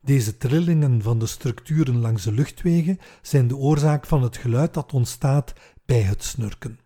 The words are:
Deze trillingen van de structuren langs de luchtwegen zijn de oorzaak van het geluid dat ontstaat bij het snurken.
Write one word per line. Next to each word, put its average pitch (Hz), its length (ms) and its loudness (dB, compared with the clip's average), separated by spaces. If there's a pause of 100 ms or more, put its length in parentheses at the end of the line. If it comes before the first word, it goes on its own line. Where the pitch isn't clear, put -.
Deze 123 320 0
trillingen 139 640 2
van 113 160 0
de 113 80 0
structuren 135 720 -2
langs 113 260 0
de 107 80 -2
luchtwegen 170 640 0 (240)
zijn 127 260 2
de 131 80 -2
oorzaak 147 500 2
van 147 160 2
het 120 140 -2
geluid 123 380 0
dat - 180 -6
ontstaat 135 600 0 (320)
bij 120 160 2
het 98 240 0
snurken. 113 600 -8